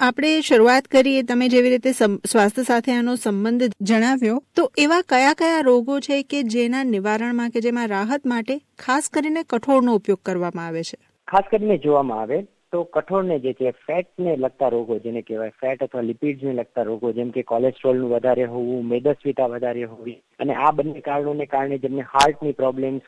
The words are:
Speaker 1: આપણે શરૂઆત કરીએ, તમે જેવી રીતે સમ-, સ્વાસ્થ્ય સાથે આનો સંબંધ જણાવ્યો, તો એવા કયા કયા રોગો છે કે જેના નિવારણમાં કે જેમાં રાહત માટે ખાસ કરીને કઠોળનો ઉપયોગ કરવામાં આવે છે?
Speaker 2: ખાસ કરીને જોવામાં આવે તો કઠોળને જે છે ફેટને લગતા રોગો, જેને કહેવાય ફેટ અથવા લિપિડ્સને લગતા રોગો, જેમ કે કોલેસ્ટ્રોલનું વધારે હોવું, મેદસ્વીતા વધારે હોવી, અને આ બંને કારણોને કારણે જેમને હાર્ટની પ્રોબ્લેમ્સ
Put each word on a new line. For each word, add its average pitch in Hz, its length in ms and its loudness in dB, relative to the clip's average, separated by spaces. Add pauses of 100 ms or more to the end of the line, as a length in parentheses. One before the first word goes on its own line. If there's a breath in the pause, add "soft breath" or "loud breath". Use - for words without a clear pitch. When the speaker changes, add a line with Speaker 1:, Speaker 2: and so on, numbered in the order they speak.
Speaker 1:
આપણે 285 400 2
શરૂઆત 254 440 6
કરીએ, 269 380 4
તમે 247 260 0
જેવી 247 220 4
રીતે 254 220 2
સમ-, 214 320 0
સ્વાસ્થ્ય 208 380 2
સાથે 240 300 0
આનો 240 240 0
સંબંધ 226 640 0
જણાવ્યો, 233 640 2 (120)
તો - 240 0
એવા 311 220 4
કયા 269 340 4
કયા 330 260 2
રોગો 254 400 2
છે 277 220 -2
કે 285 200 -4
જેના 240 420 0
નિવારણમાં 233 640 -2
કે 233 100 -4
જેમાં 240 280 -2
રાહત 214 380 -2
માટે 240 340 -2 (180)
ખાસ 269 320 -2
કરીને 311 320 0
કઠોળનો 247 520 2
ઉપયોગ 196 240 0
કરવામાં 175 480 -4
આવે 165 160 -6
છે? - 160 -12 (280)
Speaker 2:
ખાસ 196 240 2
કરીને 208 280 2
જોવામાં 135 420 2
આવે 143 260 -4 (260)
તો 175 100 -2
કઠોળને 185 560 -2
જે 127 140 -4
છે 127 180 -4
ફેટને 175 680 -6
લગતા 131 320 -2
રોગો, 117 300 -2
જેને 113 240 -8
કહેવાય 110 260 -8
ફેટ 131 340 -6
અથવા 127 180 -6
લિપિડ્સને 131 520 -6
લગતા 120 300 -4
રોગો, 113 300 -4
જેમ 120 180 -6
કે 127 120 -4
કોલેસ્ટ્રોલનું 127 680 -2
વધારે 123 340 0
હોવું, 120 420 -4
મેદસ્વીતા 131 600 -2
વધારે 120 380 -4
હોવી, 113 380 -14 (160)
અને 139 160 -2
આ 139 160 2
બંને 151 300 -2
કારણોને 147 460 -4
કારણે 139 320 -4
જેમને 135 220 -6
હાર્ટની 143 520 0
પ્રોબ્લેમ્સ 131 560 -4